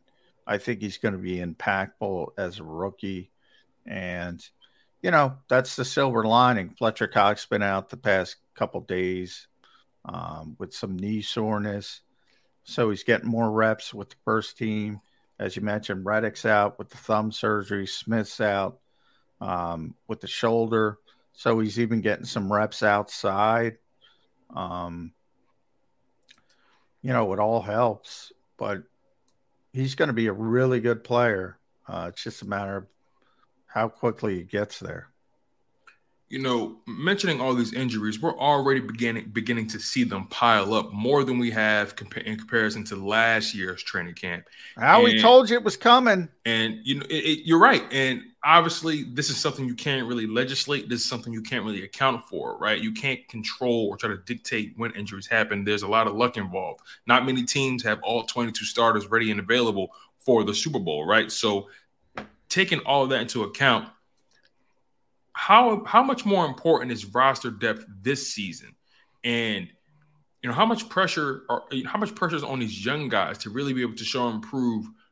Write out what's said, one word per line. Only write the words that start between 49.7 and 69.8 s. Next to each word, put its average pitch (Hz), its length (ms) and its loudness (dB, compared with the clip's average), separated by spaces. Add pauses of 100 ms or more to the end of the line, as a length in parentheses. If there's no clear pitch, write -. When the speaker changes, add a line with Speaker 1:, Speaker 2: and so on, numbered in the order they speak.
Speaker 2:
can't 131 320 -2
really 117 180 -4
legislate. 131 640 -2
This 117 140 -4
is - 60 -2
something 117 240 -8
you 110 100 -8
can't 113 220 -6
really 104 200 -8
account 120 400 -2
for, 65 340 -8
right? 104 240 0
You 110 80 -2
can't 127 380 -4
control 117 580 -2
or 104 100 -6
try 113 120 -4
to 101 80 -4
dictate 113 600 -6
when 113 200 -4
injuries 98 320 -10
happen. 107 340 0
There's 101 220 0
a 95 40 -4
lot 110 200 2
of 101 80 -2
luck 120 200 0
involved. 92 440 -6 (260)
Not 123 180 4
many 131 200 0
teams 131 400 -2
have 107 180 0
all 113 220 0
twenty-two 117 400 -4
starters 110 420 2
ready 110 240 2
and 104 80 -2
available 104 520 0 (280)
for 117 240 4
the 101 120 0
Super 120 260 -2
Bowl, 78 260 -2
right? 107 240 4
So 101 380 0 (800)
taking 185 320 0
all 139 240 2
of 131 60 -2
that 131 100 2
into 117 240 -4
account, 113 460 2 (1500)
how, 220 460 6
how 233 180 6
much 269 220 -2
more 190 220 4
important 143 440 2
is 104 140 -6
roster 123 460 2
depth 110 340 -4 (160)
this 139 320 -4
season? 92 420 -10 (480)
And, 113 460 -2 (760)